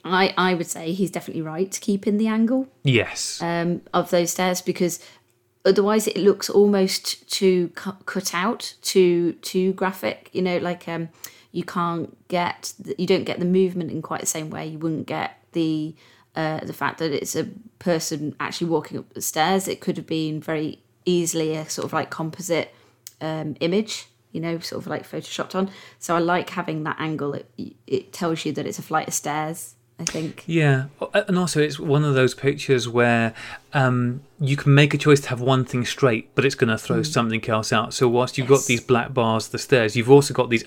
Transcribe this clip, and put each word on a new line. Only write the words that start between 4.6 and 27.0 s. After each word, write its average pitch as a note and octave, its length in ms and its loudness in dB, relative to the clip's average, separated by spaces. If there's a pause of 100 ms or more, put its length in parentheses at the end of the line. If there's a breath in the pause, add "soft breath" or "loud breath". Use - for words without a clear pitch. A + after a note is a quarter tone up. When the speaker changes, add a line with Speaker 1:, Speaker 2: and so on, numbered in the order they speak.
Speaker 1:
because F3 360 -2 (680 loud breath)
otherwise G#3 400 4
it - 100 -4
looks F#3+ 320 2
almost G3 840 2
too F#3 440 2
cu-, - 180 -8 (140)
cut - 280 -6
out, F#3 460 -4
too, F3 520 4 (100)
too F#3 320 0
graphic. F#3+ 580 -4
You - 80 -2
know, F3+ 160 0
like, F3 320 -4
um, E3 220 -6 (400 loud breath)
you F3 140 -6
can't E3+ 520 -4 (120)
get, - 500 -4
the, F#3 200 -10
you F3+ 80 -2
don't F3 180 2
get - 140 -6
the F3 60 -2
movement F3+ 460 2
in D#3+ 120 -6
quite - 180 -8
the - 60 -6
same D#3 240 -6
way. D#3 160 -8
You D#3 120 -10
wouldn't D#3+ 280 -4
get - 320 -6 (140)
the, D#3+ 420 -2 (420 soft breath)
uh, D#3 280 -2
the - 100 -10
fact - 240 -2
that E3 140 -2
it's - 220 -4
a D#3 140 -2 (300)
person D#3+ 600 -2
actually E3 300 -4
walking D#3 300 -2
up - 160 -14
the - 80 -10
stairs. F#3 460 2
It - 120 -4
could F3 160 -2
have D#3+ 100 -10
been D#3 340 -4
very D#3 400 -4 (240)
easily E3 520 2
a D#3 120 -8
sort - 180 -6
of, - 60 -8
like, D#3 180 -4
composite, E3 640 -4 (460 soft breath)
um, D#3 400 -6
image, G3 460 0 (260)
you D#3+ 80 -6
know, E3 200 -4
sort - 220 -8
of, - 40 -12
like, - 220 -8
photoshopped - 460 -8
on. F#3+ 160 0 (280 loud breath)
So - 160 -4
I E3 40 2
like F3 320 0
having D#3+ 340 -6
that D#3 140 -4
angle. D3+ 360 -4